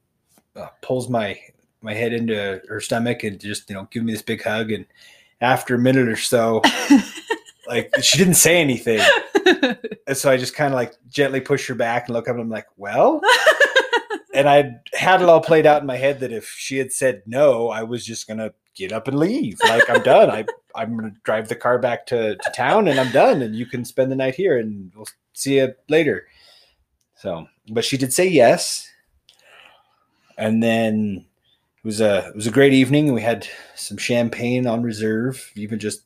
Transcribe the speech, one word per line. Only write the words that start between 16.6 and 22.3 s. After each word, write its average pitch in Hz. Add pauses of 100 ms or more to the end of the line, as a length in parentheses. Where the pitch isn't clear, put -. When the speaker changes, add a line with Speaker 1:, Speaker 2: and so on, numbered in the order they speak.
Speaker 1:
had 131
said 123
no, 120
I 110
was 117
just 113
gonna 110 (220)
get 95
up 110
and 135
leave. 175
Like, -
"I'm -
done. -
I, 110 (160)
<laughs> -
I'm 113
gonna 110 (100)
drive 110
the 120
car 123
back 123
to, 110